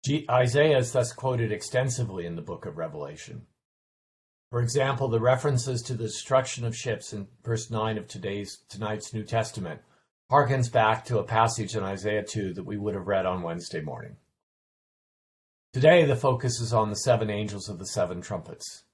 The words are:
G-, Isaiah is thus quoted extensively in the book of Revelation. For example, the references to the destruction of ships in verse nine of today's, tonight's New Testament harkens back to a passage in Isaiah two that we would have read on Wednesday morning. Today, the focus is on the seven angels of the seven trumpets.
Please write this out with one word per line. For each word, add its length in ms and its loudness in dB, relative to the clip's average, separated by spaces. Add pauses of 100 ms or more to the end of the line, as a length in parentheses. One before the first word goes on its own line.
G-, 260 -2
Isaiah 480 6
is 140 0
thus 200 2
quoted 380 -2
extensively 720 -2
in 120 -8
the 60 -8
book 240 -10
of 120 -10
Revelation. 680 -10 (1040)
For 100 0
example, 480 2
the 120 2
references 640 2
to 120 -6
the 100 -4
destruction 600 0
of 100 -2
ships 380 -6
in 160 -10 (160)
verse 260 -2
nine 280 -2
of 100 -10
today's, 600 -8
tonight's 460 -8
New 80 -4
Testament 580 -4 (500)
harkens 420 4
back 320 4
to 140 0
a 60 0
passage 520 2
in 80 -2
Isaiah 400 -2
two 300 -4
that 100 -8
we 120 -6
would 180 -2
have 120 -6
read 200 2
on 160 0
Wednesday 380 -6
morning. 360 -10 (1600)
Today, 320 8
the 120 2
focus 440 0
is 120 -4
on 180 2
the 60 -4
seven 340 2
angels 380 -6
of 100 -10
the 80 -10
seven 340 -4
trumpets. 640 -10 (120)